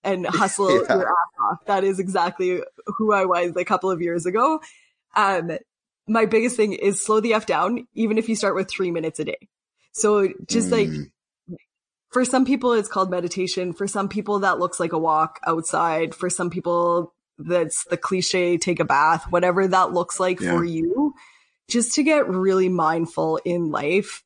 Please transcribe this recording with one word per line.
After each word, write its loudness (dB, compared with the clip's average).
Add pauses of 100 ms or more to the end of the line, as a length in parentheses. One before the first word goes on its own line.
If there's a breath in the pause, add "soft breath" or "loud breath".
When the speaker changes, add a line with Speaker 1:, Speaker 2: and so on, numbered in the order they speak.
Speaker 1:
and -2
Speaker 2:
<laughs> -2
Speaker 1:
hustle 0 (140)
Speaker 2:
Yeah. 2
Speaker 1:
your 2
ass 0 (120)
off." -2
That 0
is 0
exactly -2 (360)
who 2
I 2
was 2
a -2
couple 0
of -2
years -2
ago. 2 (560 loud breath)
Um, 2 (560)
my 4
biggest 2
thing 2
is 0
slow 2
the 0
F -2
down, -2
even 0
if -2
you 2
start 0
with -4
three -2
minutes -4
a -2
day. -10 (460)
So 2 (180)
just, 0
like, 2
Speaker 2:
Mm. -8 (1000)
Speaker 1:
for 2
some 2
people, 2
it's 0
called 0
meditation. -4
For -4
some -4
people, -2
that 2
looks -2
like -2
a -2
walk 0
outside. 0
For -4
some -4
people, 0 (240)
that's -2
the -4
cliche, 0
"Take -2
a 2
bath," 2
whatever 2
that 2
looks -2
like 0
Speaker 2:
Yeah. 0
Speaker 1:
for 2
you, -2 (560 soft breath)
just 0
to 2
get 4
really 2
mindful 0
in -2
life -2